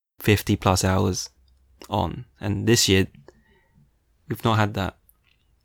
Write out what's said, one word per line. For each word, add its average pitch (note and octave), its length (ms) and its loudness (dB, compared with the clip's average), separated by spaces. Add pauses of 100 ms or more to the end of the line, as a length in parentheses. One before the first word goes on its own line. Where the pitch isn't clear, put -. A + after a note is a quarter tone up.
(200)
fifty G#2 360 2
plus F#2+ 280 0
hours F#2+ 460 0 (600)
on. G2 340 -4 (160)
And G2 260 -4
this A#2+ 220 4
year, F#2+ 180 4 (1200)
we've - 160 -6
not A2+ 120 2
had G#2 180 0
that. F#2+ 220 -6 (680)